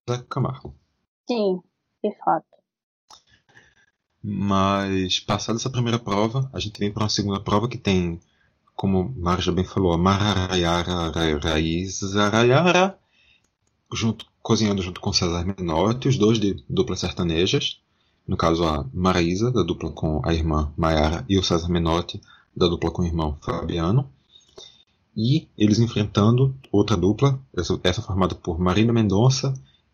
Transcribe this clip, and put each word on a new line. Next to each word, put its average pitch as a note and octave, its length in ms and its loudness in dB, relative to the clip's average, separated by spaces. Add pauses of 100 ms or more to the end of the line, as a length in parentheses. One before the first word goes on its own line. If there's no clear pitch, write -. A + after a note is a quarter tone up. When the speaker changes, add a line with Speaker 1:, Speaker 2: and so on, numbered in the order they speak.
Speaker 1:
Zeca B2 200 -6
Camargo. - 460 -6 (520)
Speaker 2:
Sim, G3+ 340 -2 (440)
de G#3 180 -2
fato. E3 240 -2 (1800)
Speaker 1:
Mas, G2 960 0
passada A2 400 -4
essa C3 120 -6
primeira A#2 280 -2
prova, A2 540 -2
a F#2 80 -6
gente G#2 180 -8
vem G2+ 140 -2
pra G#2+ 120 -4
uma G#2+ 60 -2
segunda G2 300 -2
prova G#2 280 0
que B2 100 -10
tem, F2 420 0 (560)
como F#2 400 0
Mara F2+ 240 0
já F2+ 100 -2
bem F2 140 0
falou, F#2 300 0
a E2+ 40 0
Mararayara, F2+ 1120 0
Ra-, D#2+ 320 -2
Raiz, E2+ 720 -4
Arayara, C3 840 4 (960)
junto, A2 340 -4 (160)
cozinhando G2+ 400 0
junto F2 180 -8
com G2+ 120 -4
César F2 320 0
Menotti, F#2+ 600 0
os B2 120 2
dois A2 200 4
de F#2+ 300 -2
duplas F2+ 320 -2
sertanejas. F2+ 800 -2 (460)
No F#2+ 120 -4
caso, E2 260 2
a D2+ 260 -2
Maraísa, F2+ 640 0
da G#2+ 100 2
dupla E2 300 -4
com D2+ 320 -2
a E2 80 0
irmã D#2 460 0
Maiara, D#2+ 500 0
e G2 100 2
o F#2 40 0
César E2+ 260 0
Menotti, E2+ 500 0 (380)
da F2+ 100 2
dupla E2 240 0
com - 120 -4
o - 20 0
irmão D#2+ 380 -2
Fabiano. E2+ 680 -2 (1040)
E B2+ 320 0 (120)
eles G#2 200 4
enfrentando A#2 800 2 (160)
outra G#2 240 2
dupla, A2 420 2 (160)
essa, F2+ 300 -2
essa F2+ 160 0
formada F#2 340 -2
por E2 240 -6
Marília G2 360 2
Mendonça A#2 580 2 (420)